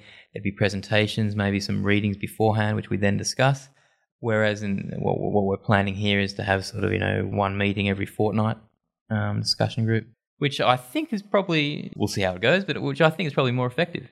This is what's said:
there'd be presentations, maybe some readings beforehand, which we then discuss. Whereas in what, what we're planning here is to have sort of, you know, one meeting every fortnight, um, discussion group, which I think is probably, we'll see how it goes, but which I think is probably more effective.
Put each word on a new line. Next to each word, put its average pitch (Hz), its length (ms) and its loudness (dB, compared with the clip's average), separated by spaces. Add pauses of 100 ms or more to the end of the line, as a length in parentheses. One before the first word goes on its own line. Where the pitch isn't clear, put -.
(340)
there'd 107 80 -10
be 101 80 -2
presentations, 104 840 0
maybe 101 240 0
some 101 240 -4
readings 104 320 2
beforehand, 107 580 0
which 101 160 -4
we 101 60 0
then 101 200 2
discuss. 131 520 0 (520)
Whereas 107 420 0
in 98 360 -4
what, - 220 0
what 101 240 0
we're 98 140 0
planning 98 360 2
here 101 240 2
is 98 160 0
to 101 80 -6
have 98 220 2
sort 101 200 -6
of, 98 60 2
you 98 80 0
know, 98 320 0
one 101 280 0
meeting 101 320 0
every 98 160 -2
fortnight, 107 500 0 (540)
um, 104 300 -2
discussion 110 440 -2
group, 110 220 0 (320)
which 143 200 -2
I 123 200 4
think - 340 -6
is 202 80 -4
probably, 165 760 -2
we'll 104 120 -2
see 101 140 -4
how 92 120 0
it 90 60 -8
goes, 165 240 2
but 143 160 -4
which 135 220 0
I 160 80 6
think 160 160 -4
is 139 80 -6
probably 131 180 2
more 127 140 0
effective. - 460 -4